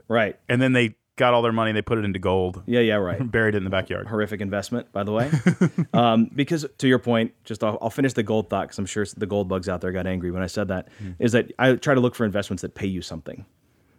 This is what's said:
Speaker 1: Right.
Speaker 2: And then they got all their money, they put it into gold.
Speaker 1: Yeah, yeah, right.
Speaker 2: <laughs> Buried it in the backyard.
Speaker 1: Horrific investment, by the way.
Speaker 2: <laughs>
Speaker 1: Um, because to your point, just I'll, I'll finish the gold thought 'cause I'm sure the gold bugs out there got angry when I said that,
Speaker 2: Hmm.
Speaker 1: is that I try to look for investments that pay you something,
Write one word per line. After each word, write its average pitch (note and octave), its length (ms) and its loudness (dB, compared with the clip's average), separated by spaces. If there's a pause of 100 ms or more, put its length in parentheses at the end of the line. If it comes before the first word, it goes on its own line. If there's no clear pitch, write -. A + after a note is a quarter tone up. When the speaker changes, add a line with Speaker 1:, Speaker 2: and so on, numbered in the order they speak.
Speaker 1:
Right. A2+ 300 0 (100)
Speaker 2:
And B2 140 2
then C3 120 4
they A#2+ 220 2 (220)
got B2 160 4
all A#2+ 80 4
their A#2 100 2
money, A2 200 0
they G#2+ 120 0
put A#2 160 -2
it G#2 60 -2
into F#2+ 140 -2
gold. F#2 460 0
Speaker 1:
Yeah, B2 140 2
yeah, A2 160 4
right. F2+ 240 0
Speaker 2:
<laughs> B2 120 -4
Buried A2 220 2
it G#2 60 2
in F#2+ 40 -6
the F#2+ 60 -4
backyard. F#2+ 380 -2
Speaker 1:
Horrific G#2 340 -4
investment, G2+ 500 -6
by G2+ 120 -4
the G#2 80 -4
way. A#2 240 0
Speaker 2:
<laughs> D#3+ 580 0
Speaker 1:
Um, A2+ 400 4
because C#3+ 320 -2 (120)
to C3+ 100 2
your B2+ 120 4
point, A2+ 340 0 (100)
just A2 200 -8
I'll, G#2+ 180 0
I'll A2+ 80 -2
finish C3+ 240 0
the A#2+ 100 0
gold A2 260 0
thought G2 200 -2
'cause - 100 -12
I'm G2+ 60 -2
sure G#2 200 -4 (120)
the G2+ 80 -6
gold G2+ 240 -2
bugs F#2 180 -4
out F2+ 140 -4
there F#2 100 -4
got F2+ 160 -4
angry F2+ 240 -4
when F2+ 100 -4
I F#2 60 -4
said G2+ 220 -4
that, F#2 180 -6 (120)
Speaker 2:
Hmm. F#2+ 200 -10
Speaker 1:
is A#2 140 2
that A#2+ 260 2
I B2+ 160 6
try C#3+ 180 0
to C3 60 4
look B2 160 2
for A#2+ 100 0
investments G2+ 360 -4
that - 140 -8
pay G2+ 120 -4
you F#2 140 -4
something, E2+ 440 -12 (540)